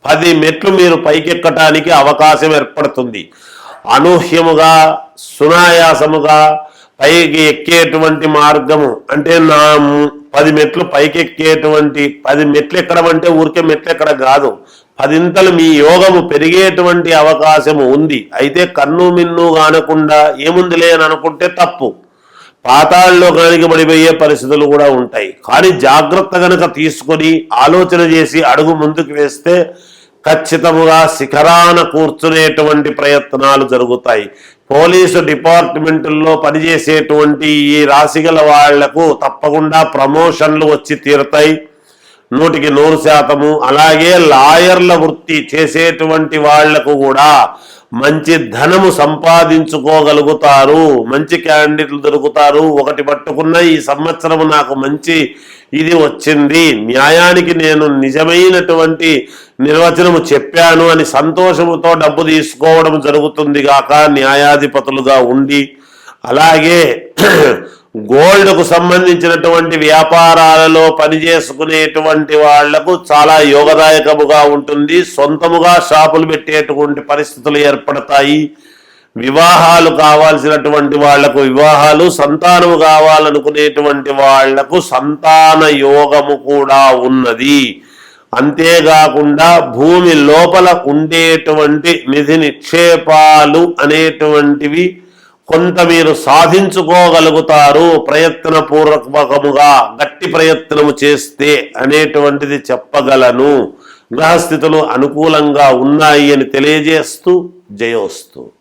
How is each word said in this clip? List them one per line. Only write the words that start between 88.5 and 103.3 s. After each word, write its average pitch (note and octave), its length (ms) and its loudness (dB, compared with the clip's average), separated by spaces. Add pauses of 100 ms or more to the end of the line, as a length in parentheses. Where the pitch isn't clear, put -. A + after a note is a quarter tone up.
భూమి E3+ 520 2
లోపల F3 460 4 (180)
ఉండేటువంటి D#3 1080 -2 (180)
నిధి D3 280 -2
నిక్షేపాలు D#3 1200 2 (180)
అనేటువంటివి D3+ 1040 -2 (640)
కొంత F3+ 320 -2
మీరు E3 340 2
సాధించుకోగలుగుతారు. D#3+ 1700 2 (160)
ప్రయత్నపూర్వకముగా D3 1700 0 (240)
గట్టి D3 320 -8
ప్రయత్నము D#3+ 720 -2
చేస్తే C#3+ 520 -2 (260)
అనేటువంటిది C#3+ 840 -2
చెప్పగలను. C3 920 0 (600)